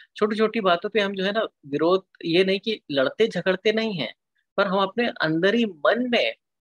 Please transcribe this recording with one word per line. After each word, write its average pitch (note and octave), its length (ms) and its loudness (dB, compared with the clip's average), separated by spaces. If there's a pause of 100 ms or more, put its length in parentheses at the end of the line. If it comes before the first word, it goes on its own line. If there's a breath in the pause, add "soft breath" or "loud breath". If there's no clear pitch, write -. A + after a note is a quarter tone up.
(160 loud breath)
छोटी-छोटी G#3+ 460 0
बातों F#3 280 2
पे A3 100 0
हम G3+ 160 -2
जो F#3 80 -4
है G3 80 0
ना G#3 160 -2 (180)
विरोध, D#3+ 400 0 (200)
ये E3+ 180 2
नहीं F#3+ 160 0
कि A3 220 -6 (100)
लड़ते C#3 360 2
झगड़ते F#3+ 440 -2
नहीं A3 220 -2
हैं, C#3+ 220 -8 (420)
पर G3+ 100 2
हम F#3 100 -2
अपने G3+ 340 -2 (100)
अंदर E3 340 2
ही A#3+ 100 2
मन G3 440 0
में D3+ 260 0 (260)